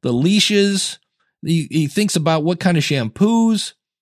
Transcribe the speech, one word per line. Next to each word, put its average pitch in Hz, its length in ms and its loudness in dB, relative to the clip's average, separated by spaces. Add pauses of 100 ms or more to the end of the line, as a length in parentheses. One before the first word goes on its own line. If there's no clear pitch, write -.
the 127 100 -2
leashes. 196 840 0 (480)
He, 165 240 0
he 156 160 0
thinks 202 280 -2
about 160 300 0
what 170 160 -2
kind 175 160 2
of 151 60 0
shampoos. 208 880 0 (300)